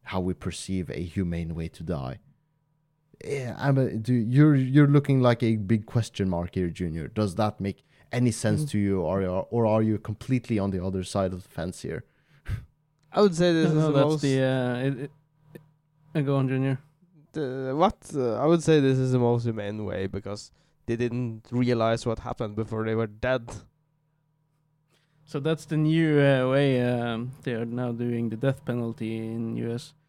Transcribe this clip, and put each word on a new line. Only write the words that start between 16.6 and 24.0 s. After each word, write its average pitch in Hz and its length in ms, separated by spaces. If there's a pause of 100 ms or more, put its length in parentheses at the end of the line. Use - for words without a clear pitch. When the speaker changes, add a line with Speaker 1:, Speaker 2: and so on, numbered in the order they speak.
Speaker 3:
The, 131 440
what? 185 220 (160)
Uh, 123 280
I 143 40
would 165 160
say 156 180
this 135 180
is 131 140
the 127 60
most 120 260
humane 107 400
way 95 240
because 101 420 (360)
they 117 100
didn't 117 560
realize 120 520
what 113 160
happened 113 360
before 110 280
they 110 120
were 113 100
dead. 117 380 (1800)